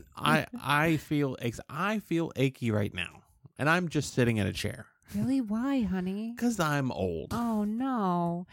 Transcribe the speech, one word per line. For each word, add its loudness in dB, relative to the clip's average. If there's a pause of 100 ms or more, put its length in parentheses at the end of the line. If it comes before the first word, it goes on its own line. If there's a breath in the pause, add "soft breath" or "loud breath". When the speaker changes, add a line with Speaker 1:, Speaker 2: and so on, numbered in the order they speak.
Speaker 1:
<laughs> -20
Speaker 2:
I, 4 (160)
I 4
feel 0
ex-, -2 (100)
I -4
feel -2
achy 2
right 2
now, -6 (340)
and 0
I'm 2
just -2
sitting 4
in 2
a 0
chair. -6 (280)
Speaker 1:
Really? 0
Why, 0
honey? -2
Speaker 2:
'Cause 0
I'm 2
old. -2
Speaker 1:
Oh, 0
no. 0